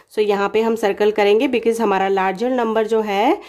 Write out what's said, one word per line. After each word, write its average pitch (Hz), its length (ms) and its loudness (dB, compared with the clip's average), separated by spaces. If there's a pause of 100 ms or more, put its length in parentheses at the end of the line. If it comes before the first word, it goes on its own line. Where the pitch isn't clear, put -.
(120)
So - 80 -4
यहाँ 202 300 0
पे 214 120 0
हम 226 140 0
सर्कल 208 360 0
करेंगे 214 360 2
because 226 340 -2
हमारा 196 260 0
लार्जर 190 440 -2
नंबर 226 360 0
जो 220 140 0
है 214 480 0